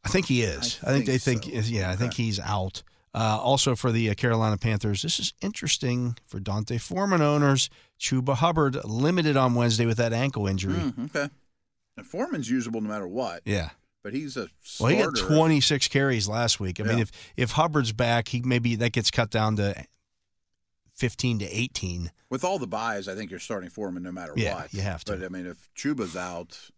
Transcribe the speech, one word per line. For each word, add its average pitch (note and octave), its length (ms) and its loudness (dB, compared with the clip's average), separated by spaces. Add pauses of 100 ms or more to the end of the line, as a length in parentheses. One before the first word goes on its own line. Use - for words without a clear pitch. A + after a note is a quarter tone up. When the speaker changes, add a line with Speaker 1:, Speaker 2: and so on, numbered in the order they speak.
Speaker 1:
I - 40 -2
think F#3 180 2
he B2 160 2
is. D2 400 -2
Speaker 2:
I - 60 -2
Speaker 1:
I C3 40 4
think C3+ 120 2
Speaker 2:
think - 20 -
Speaker 1:
they C3 100 2
think, A#2+ 260 0 (220)
Speaker 2:
so. A#2 60 -2
Speaker 1:
yeah, F#2 180 -2
I F#2 60 -2
think A#2+ 180 -2
Speaker 2:
Okay. A#2 100 -2
Speaker 1:
he's G#2 160 0
out. F#2+ 440 -4 (320)
Uh, A2 260 2
also C3 340 2
for B2 160 0
the, A2+ 180 2
uh, G2+ 60 0
Carolina A2 420 2
Panthers, G#2 460 0
this E3 160 -2
is - 200 -4
interesting B2 880 -2
for - 140 -10
Dante G#2+ 400 -2
Foreman F#3 420 2
owners. D3 480 4 (300)
Chuba C3 360 0
Hubbard D3 500 2
limited D3 520 2
on B2+ 160 6
Wednesday A#2+ 320 4
with A2+ 120 2
that A#2 160 2
ankle A#2 340 0
injury. F#2+ 320 0
Speaker 2:
Mm, B2+ 260 -4 (100)
okay. C#3+ 140 -2 (680)
And - 120 -16
Foreman's F#3+ 420 -4
usable A2+ 320 -2
no G#2+ 80 -6
matter G#2 180 -6
what. G2 380 -6
Speaker 1:
Yeah. F#2+ 240 -2 (320)
Speaker 2:
But G#2 120 -10
he's C#3 220 -8
a A2+ 140 -8 (300)
Speaker 1:
Well, A#2 100 4
he F#3+ 80 6
got G3 180 2
Speaker 2:
starter. D3+ 200 2
Speaker 1:
twenty-six D#3 540 4
carries C3 380 2
last A2 320 0
week. F#2 200 -4
I G#2 40 -4
mean, A2+ 140 2
Speaker 2:
Yeah. A2+ 60 4
Speaker 1:
if, - 80 -4 (260)
if B2 140 0
Hubbard's D3 420 2
back, A#2 360 2
he B2 120 -2
maybe A#2+ 360 2
that A#2 160 0
gets - 180 0
cut A2+ 180 0
down G#2+ 280 2
to G2+ 280 0 (1080)
fifteen A#2+ 460 -2
to F#2+ 60 -4
eighteen. F2+ 680 -6 (180)
Speaker 2:
With B2+ 140 -4
all F#3 160 0
the A#2+ 80 -6
buys, G#2+ 400 -4
I F#2+ 80 -8
think G2+ 160 -10
you're F2+ 80 -12
starting F#2 300 -8
Foreman F2+ 340 -6
no F2+ 80 -8
matter F2 240 -10
Speaker 1:
Yeah, G#2 200 0
Speaker 2:
what. D2+ 180 -12
Speaker 1:
you G2 80 -4
have F#2+ 240 -4
to. G#2 120 -4
Speaker 2:
But, F#2 60 -8
I F#2 60 -8
mean, F2+ 160 -10
if - 300 -14
Chuba's A2+ 420 -4
out F2 420 -10 (180)